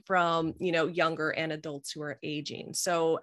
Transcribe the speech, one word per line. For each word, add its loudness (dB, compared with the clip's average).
from, 2
you 0
know, 4
younger 2
and -2
adults -8
who -8
are -8
aging. -6
So 2